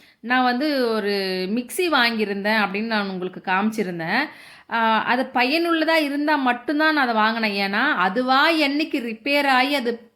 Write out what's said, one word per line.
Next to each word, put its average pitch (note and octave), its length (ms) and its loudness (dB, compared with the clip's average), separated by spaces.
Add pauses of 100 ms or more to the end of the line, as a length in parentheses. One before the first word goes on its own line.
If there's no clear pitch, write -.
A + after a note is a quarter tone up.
(200)
நான் B3+ 240 0
வந்து B3+ 440 0
ஒரு G#3+ 240 0 (420)
மிக்ஸி B3 360 -2
வாங்கியிருந்தேன் A3 680 0
அப்படின்னு G3+ 260 -2
நான் G#3+ 220 -2
உங்களுக்கு F#3 360 -8
காமிச்சிருந்தேன். F#3+ 800 -2 (460)
ஆ, A3 320 2
அது B3 320 -2
பயனுள்ளதா D#4+ 600 0
இருந்தா D4 420 0
மட்டும்தான் D4 580 0
நான் C#4 140 2
அதை A#3 60 0
வாங்கினேன். G#3+ 580 0
ஏன்னா, B3+ 220 2
அதுவா B3+ 560 2
என்னைக்கு D4+ 500 0
ரிப்பேர் C#4 460 -2
ஆகி C4+ 280 2
அது A#3 420 -4